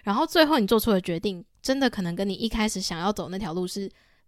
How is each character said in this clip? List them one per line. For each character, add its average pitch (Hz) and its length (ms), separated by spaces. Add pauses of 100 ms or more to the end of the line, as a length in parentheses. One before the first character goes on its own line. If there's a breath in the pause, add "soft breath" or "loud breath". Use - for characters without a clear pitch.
然 202 140
后 311 100
最 320 180
后 302 140
你 202 80
做 220 140
出 226 100
的 190 100
决 170 200
定 185 240 (160)
真 269 180
的 262 120
可 208 120
能 170 120
跟 196 120
你 202 60
一 220 160
开 220 180
始 202 140
想 180 200
要 190 120
走 175 160
那 185 100
条 190 140
路 180 140
是 196 240 (380)